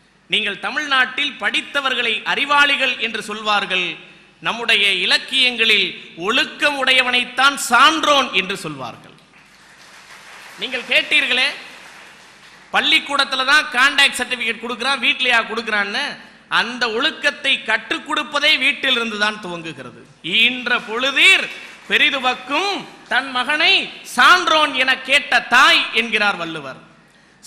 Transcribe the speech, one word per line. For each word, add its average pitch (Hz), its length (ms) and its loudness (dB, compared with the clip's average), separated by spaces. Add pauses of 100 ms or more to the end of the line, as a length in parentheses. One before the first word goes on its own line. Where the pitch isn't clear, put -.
(260)
நீங்கள் 202 340 -2
தமிழ்நாட்டில் 269 800 -2
படித்தவர்களை 240 800 -2
அறிவாளிகள் 269 760 2
என்று 220 240 -6
சொல்வார்கள், 196 760 -2 (420)
நம்முடைய 202 540 0
இலக்கியங்களில் 226 1200 0
ஒழுக்கம் 269 720 -2
உடையவனைத்தான் 254 680 2
சான்றோன் 285 760 4
என்று 185 240 -2
சொல்வார்கள். 131 560 -12 (1500)
நீங்கள் 247 300 -6
கேட்டீர்களே, 269 580 2 (1300)
பள்ளிக்கூடத்துல 269 720 0
தான் 285 200 4
contact 269 580 2
certificate 233 420 -4
கொடுக்குறான், 247 360 -4
வீட்லயா 247 460 2
கொடுக்குறான்னு? 220 680 -4 (320)
அந்த 226 420 -2
ஒழுக்கத்தை 277 720 -2
கற்றுக் 220 420 -4
கொடுப்பதே 294 520 0
வீட்டிலிருந்து 254 600 -2
தான் 214 240 -2
துவங்குகிறது. 156 580 -12 (220)
"ஈன்ற 233 560 0
பொழுதீர் 269 680 2 (400)
பெரிதுவக்கும் 277 960 -2 (240)
தன் 262 220 -2
மகனை 302 640 0 (100)
சான்றோன் 311 720 4
என 254 240 0
கேட்ட 262 420 2
தாய்" 294 520 6
என்கிறார் 214 440 0
வள்ளுவர். 160 400 -10 (720)